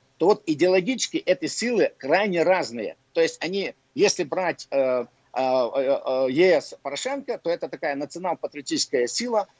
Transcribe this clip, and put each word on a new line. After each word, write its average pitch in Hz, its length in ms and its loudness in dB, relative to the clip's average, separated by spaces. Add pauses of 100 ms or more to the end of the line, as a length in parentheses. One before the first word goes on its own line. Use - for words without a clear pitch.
(180)
то 160 100 2
вот 208 180 4
идеологически 185 720 0
эти 180 300 0
силы 214 500 0
крайне 175 460 0
разные. 123 520 -2 (180)
То 165 80 2
есть - 220 0
они, 180 300 -4 (220)
если 180 280 2
брать, 165 460 -4
э, 139 80 0
э, 127 280 2 (280)
э, 131 920 0
э, - 20 -
Е 156 320 6
С - 200 -16
Порошенко, 247 580 -6
то 170 100 -6
это 170 180 -2
такая 143 280 -4
национал-патриотическая 147 1120 -2
сила, 226 400 -2 (120)